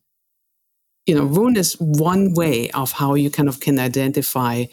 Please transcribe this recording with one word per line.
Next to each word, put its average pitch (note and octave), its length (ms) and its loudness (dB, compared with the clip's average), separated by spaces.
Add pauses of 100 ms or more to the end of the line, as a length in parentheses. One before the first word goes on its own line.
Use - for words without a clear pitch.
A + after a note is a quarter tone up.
(1040)
you F3 80 2
know, C#3+ 120 2
Roon G#3+ 320 2
is F3 160 -2
one E3+ 600 2
way C#3 340 0
of C3+ 240 -4
how C#3 220 0
you C#3+ 140 2
kind C#3+ 200 0
of C3+ 100 -6
can C#3 200 0
identify, C3 920 -2